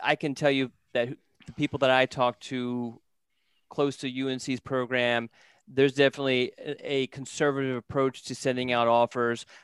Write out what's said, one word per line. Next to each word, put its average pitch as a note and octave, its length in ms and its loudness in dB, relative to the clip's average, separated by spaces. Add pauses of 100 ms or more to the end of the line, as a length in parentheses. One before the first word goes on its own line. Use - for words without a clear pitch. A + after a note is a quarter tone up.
I D3+ 140 2
can C#3+ 180 -4
tell D3 160 2
you C3+ 180 0 (240)
that A#2+ 160 0 (360)
the - 80 -16
people D3 260 -4
that C3 120 4
I C3 140 6
talk B2 360 -2
to B2 580 -6 (680)
close C#3+ 280 0
to C3+ 120 -6
U C3 180 -4
N C3 120 -2
C's B2+ 200 -6
program, A#2+ 720 0 (360)
there's C3+ 280 2
definitely C3+ 640 2
a, - 360 -8 (100)
a B2 40 -4
conservative C3+ 720 -2
approach C3+ 460 -2
to B2+ 120 -10
sending B2+ 380 -2
out A#2+ 160 4
offers. A#2 560 2 (180)